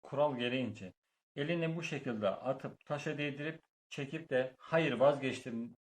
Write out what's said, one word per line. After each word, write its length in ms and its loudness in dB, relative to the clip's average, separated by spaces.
Kural 340 2
gereğince 560 -2
elini 400 0
bu 80 -6
şekilde 460 0
atıp 560 -4
taşa 320 -4
değdirip 460 -6
çekip 400 -8
de 280 2
"Hayır, 360 2
vazgeçtim." 880 2